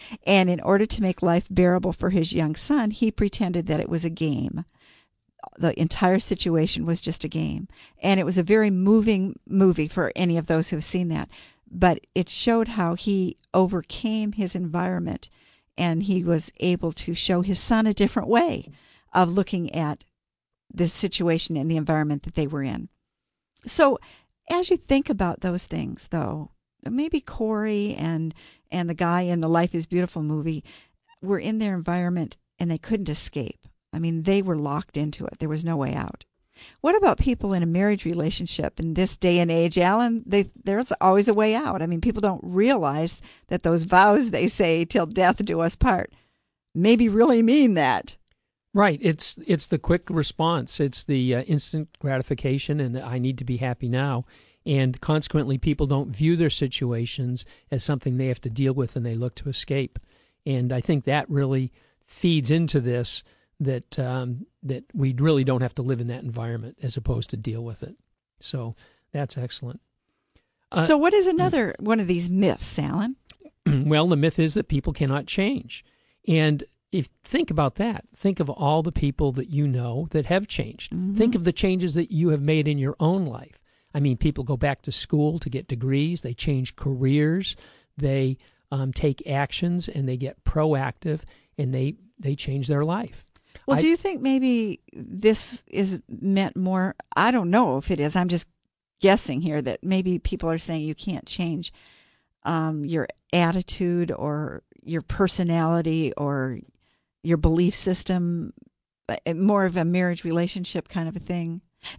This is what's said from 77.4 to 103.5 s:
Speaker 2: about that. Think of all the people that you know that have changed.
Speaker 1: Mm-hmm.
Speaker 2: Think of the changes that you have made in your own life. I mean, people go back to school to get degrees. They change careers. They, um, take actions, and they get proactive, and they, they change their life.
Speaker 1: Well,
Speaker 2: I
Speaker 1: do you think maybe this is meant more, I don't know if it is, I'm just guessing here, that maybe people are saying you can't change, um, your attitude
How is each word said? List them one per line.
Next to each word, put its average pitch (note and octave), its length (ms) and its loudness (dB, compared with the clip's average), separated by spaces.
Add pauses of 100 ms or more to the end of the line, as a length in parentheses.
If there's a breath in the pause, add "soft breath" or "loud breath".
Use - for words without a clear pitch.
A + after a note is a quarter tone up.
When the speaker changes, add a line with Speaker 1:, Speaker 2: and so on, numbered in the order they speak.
Speaker 2:
about D3 240 0
that. G#3+ 280 -2 (100)
Think G3 260 -2
of C#3+ 100 -2
all D3+ 320 2
the D#3 100 -2
people C#3+ 400 0
that C3 160 -4
you D3 200 0
know B2+ 420 -2
that D3+ 160 0
have G3 220 0
changed. - 440 -8
Speaker 1:
Mm-hmm. F#3 220 -4
Speaker 2:
Think A3+ 220 4
of F3 80 0
the F3 80 4
changes F#3 420 0
that E3+ 160 0
you E3 200 2
have D3 120 2
made D3+ 240 2
in D3 120 0
your C3+ 200 -2
own F3 280 2
life. A#2+ 360 -12 (320)
I D3 60 0
mean, C3+ 180 2
people D3 260 0
go B2+ 140 -2
back C#3 240 -2
to C#3 100 -8
school D3+ 460 0
to - 100 -8
get B2 200 -8
degrees. C#3 520 -2
They B2 140 -8
change C3 420 -2
careers. D3 800 0 (400 soft breath)
They, C3+ 400 0 (340 soft breath)
um, C3 220 -2
take - 340 -2
actions, E3+ 640 -2
and C3+ 180 -4
they B2+ 120 -2
get C3 260 -8
proactive, D3+ 800 0 (340 soft breath)
and C3 160 -2
they, C3+ 220 -2 (240)
they C#3+ 160 -4
change C#3 340 -4
their D3 160 2
life. F#3+ 400 -6 (420 soft breath)
Speaker 1:
Well, C4+ 120 4
Speaker 2:
I - 20 2
Speaker 1:
do D#4 60 4
you E4 100 4
think F4 240 -4
maybe B3 600 0 (120)
this G#3+ 720 0
is F#3+ 420 -2
meant G3 480 0
more, F#3 380 0 (220)
I G#3+ 140 4
don't A3 180 2
know F3+ 300 4
if - 120 -4
it E3+ 80 0
is, D3 160 0
I'm F3+ 140 2
just E3+ 180 -2 (540)
guessing D#3 400 4
here, D3+ 220 -2
that B2+ 200 -4
maybe F#3 360 0
people - 320 -4
are E3 80 0
saying D#3+ 240 -6
you D3+ 120 -6
can't - 320 -8
change, E3+ 460 -6 (720 soft breath)
um, D#3+ 400 -2
your D#3+ 240 -2 (240)
attitude F3 800 0